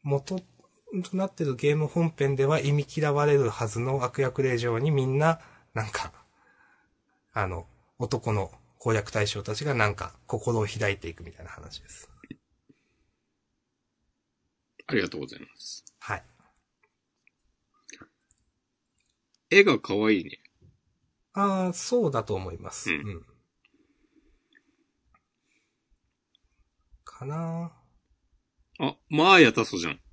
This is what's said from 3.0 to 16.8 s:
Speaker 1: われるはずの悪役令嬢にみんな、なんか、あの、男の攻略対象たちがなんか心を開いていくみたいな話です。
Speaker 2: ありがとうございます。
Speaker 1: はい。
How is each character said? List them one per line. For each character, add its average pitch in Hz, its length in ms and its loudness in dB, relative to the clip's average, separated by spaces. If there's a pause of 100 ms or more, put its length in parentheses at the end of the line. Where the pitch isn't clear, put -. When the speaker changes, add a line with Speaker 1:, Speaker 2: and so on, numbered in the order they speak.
Speaker 1:
わ 143 120 2
れ 147 100 4
る 135 140 4
は 110 180 -4
ず 107 140 -4
の 131 240 -2
悪 123 160 -4
役 135 220 0
令 123 160 2
嬢 117 200 0
に 143 120 0
み 139 160 2
ん 131 120 0
な、 165 220 2 (320)
な 113 120 -4
ん 107 40 -10
か、 - 240 -8 (1200)
あ 104 140 -2
の、 87 200 -8 (320)
男 117 360 -2
の 98 160 -2 (280)
攻 113 140 0
略 107 180 -2
対 113 160 0
象 107 160 -6
た 107 120 -8
ち 107 100 -8
が 147 100 -2
な 110 140 2
ん 101 60 -2
か - 200 -12 (120)
心 117 340 -2
を 107 60 0
開 101 280 -2
い - 40 -10
て 82 100 -12
い 82 60 -12
く - 100 -18
み - 80 -16
た - 100 -20
い - 20 -18
な 82 60 -16
話 - 300 -18
で - 80 -20
す。 - 220 -20 (2750)
Speaker 2:
あ 151 80 -6
り 110 60 2
が 92 80 -2
と 90 80 -10
う 76 40 -8
ご 67 60 -10
ざ - 100 -18
い - 40 -18
ま - 60 -18 (120)
す。 - 260 -18 (160)
Speaker 1:
は - 160 -8
い。 - 80 -14 (3250)